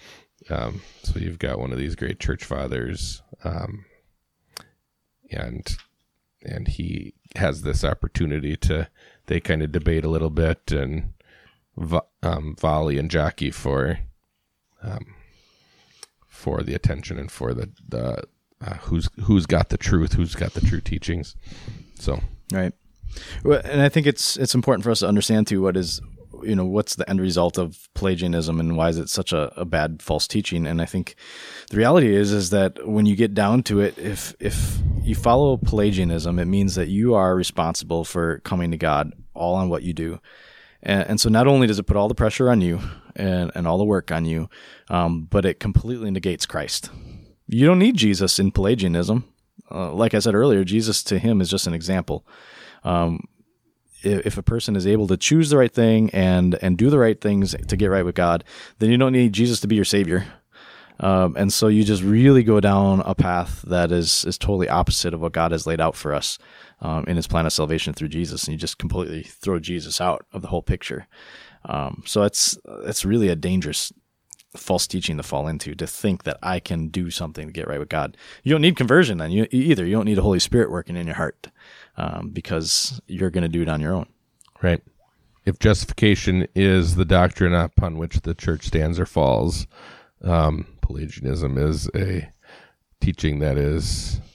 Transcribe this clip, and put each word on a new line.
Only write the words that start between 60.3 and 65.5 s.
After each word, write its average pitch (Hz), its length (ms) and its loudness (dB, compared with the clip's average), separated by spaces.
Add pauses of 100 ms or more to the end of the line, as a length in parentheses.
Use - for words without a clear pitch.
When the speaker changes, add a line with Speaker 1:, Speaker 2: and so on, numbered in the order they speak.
Speaker 2:
Um, 92 360 4
and 98 160 2
so 110 160 2
you 107 160 6
just 101 180 2
really 120 400 8
go 107 180 6
down 98 400 4
a 95 140 -2
path 90 540 0
that 87 240 2
is, 85 320 2
is 90 140 -4
totally 95 300 0
opposite 82 460 0
of 80 60 -6
what 82 120 -2
God 82 200 0